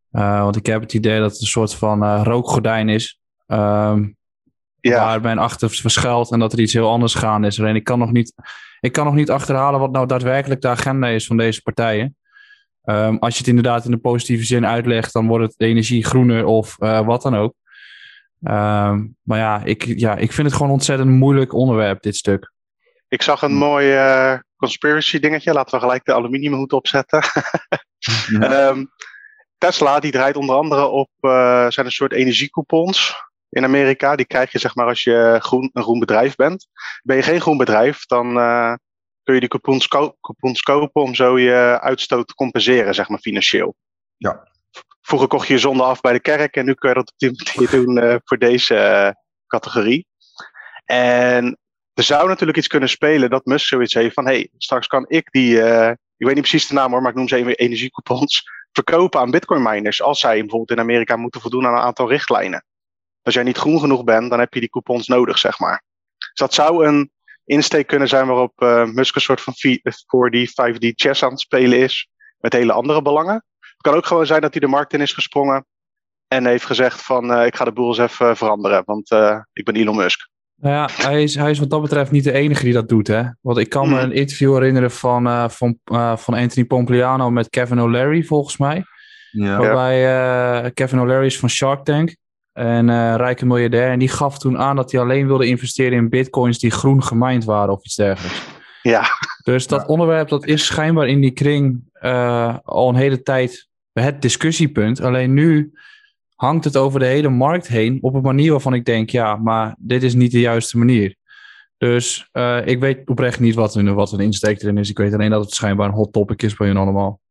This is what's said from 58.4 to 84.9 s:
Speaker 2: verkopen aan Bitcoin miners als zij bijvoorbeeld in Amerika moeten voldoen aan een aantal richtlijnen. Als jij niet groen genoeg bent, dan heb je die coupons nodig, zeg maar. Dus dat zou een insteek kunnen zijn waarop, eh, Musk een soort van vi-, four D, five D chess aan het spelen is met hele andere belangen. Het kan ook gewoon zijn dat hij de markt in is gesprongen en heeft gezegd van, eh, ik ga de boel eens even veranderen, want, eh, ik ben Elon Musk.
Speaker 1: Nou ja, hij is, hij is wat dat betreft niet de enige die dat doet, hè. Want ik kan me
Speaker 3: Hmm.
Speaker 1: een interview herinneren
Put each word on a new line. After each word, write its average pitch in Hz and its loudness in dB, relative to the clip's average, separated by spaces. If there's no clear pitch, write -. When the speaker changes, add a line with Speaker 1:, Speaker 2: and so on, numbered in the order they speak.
Speaker 2:
verkopen 170 0
aan 123 0
Bitcoin 160 0
miners 107 -2
als 139 0
zij 113 2
bijvoorbeeld 110 -6
in 117 -4
Amerika 117 0
moeten 120 -8
voldoen 123 -2
aan 120 0
een 120 2
aantal 123 -2
richtlijnen. 101 -2
Als 117 -2
jij 123 0
niet 123 -2
groen 156 0
genoeg 135 0
bent, 117 2
dan 120 0
heb 120 -2
je 127 -6
die 117 -6
coupons 120 -6
nodig, 123 2
zeg - -2
maar. - -4
Dus - -18
dat 135 -2
zou 160 4
een 147 2
insteek 147 0
kunnen 139 0
zijn 131 2
waarop, 127 0
eh, 120 4
Musk 120 -2
een 135 -2
soort - 0
van 127 -10
vi-, 127 0
four 123 2
D, 117 -6
five 120 -2
D 117 -2
chess 139 0
aan 131 0
het 135 -10
spelen 127 2
is 131 0
met - -4
hele 120 2
andere 143 0
belangen. 160 0
Het - -20
kan 147 4
ook 170 0
gewoon 160 2
zijn 156 2
dat 151 -2
hij 156 -4
de 139 0
markt 139 0
in 147 0
is 143 -2
gesprongen 139 -2
en 127 0
heeft 120 2
gezegd 123 -2
van, 123 -2
eh, 120 2
ik 120 -2
ga 131 -2
de 117 -4
boel 120 -2
eens 113 -2
even 120 0
veranderen, 101 0
want, 107 -6
eh, 107 2
ik 107 -12
ben 113 -2
Elon 107 0
Musk. 90 -2
Speaker 1:
Nou 143 -2
ja, 147 -2
hij 147 -2
is, 147 -2
hij 147 0
is 147 0
wat 143 -2
dat 147 -2
betreft 143 0
niet 143 2
de 139 0
enige 143 0
die 120 2
dat 117 0
doet, 110 2
hè. 110 0
Want 123 -2
ik 110 0
kan 139 0
me 139 4
Speaker 3:
Hmm. 127 0
Speaker 1:
een 131 -4
interview 139 0
herinneren 131 2